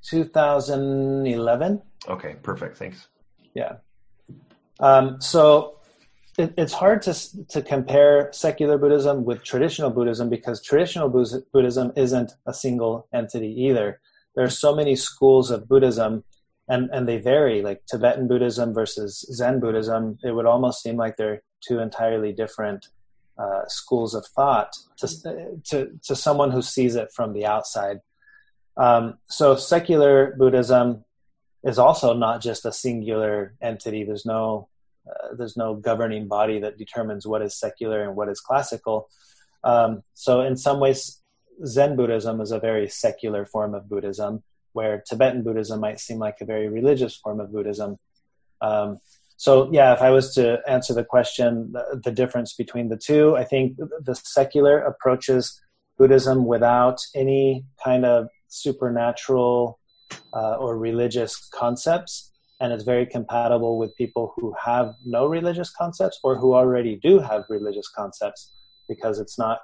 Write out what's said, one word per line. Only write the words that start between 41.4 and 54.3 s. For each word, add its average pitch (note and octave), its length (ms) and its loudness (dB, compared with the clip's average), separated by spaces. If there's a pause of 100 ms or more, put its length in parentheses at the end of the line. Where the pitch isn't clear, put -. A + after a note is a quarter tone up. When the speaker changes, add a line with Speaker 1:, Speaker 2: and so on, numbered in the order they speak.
Speaker 1:
Zen C#3 300 2
Buddhism A2+ 440 -2
is G#2+ 100 -8
a A2+ 80 -4
very G#2+ 300 -2
secular G#2 560 -4
form G#2+ 300 -6
of G2+ 140 -14
Buddhism, G2+ 540 -8 (300)
where G#2+ 340 -6
Tibetan B2+ 360 0
Buddhism A2 380 -6
might G#2+ 200 -6
seem A2+ 180 -12
like G#2+ 220 -6
a G#2+ 60 -12
very G#2+ 220 -4
religious B2 460 0
form G#2+ 260 -10
of G2+ 120 -12
Buddhism. G#2 460 -8 (640)
Um, G#2 380 -4 (380)
so C3+ 340 4
yeah, C3+ 220 6
if A#2+ 80 4
I C3 100 6
was C3 240 2
to A#2+ 320 2
answer B2+ 280 -2
the A#2 100 -2
question, A#2+ 680 0
the, B2 300 -8
the B2 80 -4
difference B2 440 -4
between A#2 340 -8
the A2 80 -4
two, D3+ 400 4
I D#3 80 0
think C3 320 0
the D3 380 -8
secular C#3+ 640 4